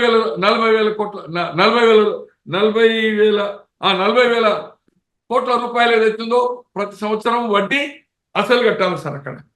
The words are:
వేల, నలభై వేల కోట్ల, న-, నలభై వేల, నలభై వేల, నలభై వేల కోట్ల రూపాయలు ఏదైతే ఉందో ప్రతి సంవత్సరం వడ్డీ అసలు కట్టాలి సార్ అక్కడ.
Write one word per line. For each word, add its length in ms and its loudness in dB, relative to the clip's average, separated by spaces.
వేల, 360 2
నలభై 380 2
వేల 160 0
కోట్ల, 260 -6
న-, 320 -6
నలభై 260 4
వేల, 160 6
నలభై 400 2
వేల, 480 0
నలభై 240 2
వేల 440 0
కోట్ల 220 0
రూపాయలు 320 0
ఏదైతే 260 0
ఉందో 420 -2
ప్రతి 200 -6
సంవత్సరం 520 -2
వడ్డీ 340 0
అసలు 320 0
కట్టాలి 300 -2
సార్ 160 -10
అక్కడ. 260 -14